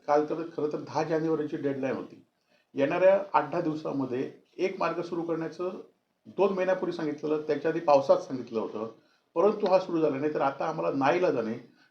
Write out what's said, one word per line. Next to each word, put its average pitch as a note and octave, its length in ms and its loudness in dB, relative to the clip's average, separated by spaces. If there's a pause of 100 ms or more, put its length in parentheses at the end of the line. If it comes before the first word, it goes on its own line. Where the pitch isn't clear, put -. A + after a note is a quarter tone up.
काल D3 220 4
तर E3 120 -4 (160)
खरं D3 160 -2
तर D#3+ 40 -4
दहा C#3+ 260 -4
जानेवारीची D#3 540 -2
डेडलाईन C3+ 380 -4
होती. - 300 -12 (480)
येणाऱ्या F3 500 4 (100)
आठ C#3+ 180 2
दहा F3 100 -2
दिवसामध्ये C#3 680 -4 (260)
एक F#3 220 -2
मार्ग E3+ 220 -2
सुरू E3+ 200 -6
करण्याचं E3 600 -6 (440)
दोन F#3+ 280 2
महिन्यापूर्वी F#3 420 0
सांगितलेलं, D3+ 460 -2
त्याच्या D3+ 300 -2
आधी E3 80 -2
पावसात D3 380 6
सांगितलं A2+ 420 -6
होतं, G#2+ 320 -4 (440)
परंतु G3+ 320 2
हा F#3 120 6
सुरू E3+ 220 -2
झाला C3+ 160 2
नाही. D3+ 160 -2
तर D#3 80 -2
आता C#3 240 0
आम्हाला E3 320 -2
नाईलाजाने D3 720 0 (220)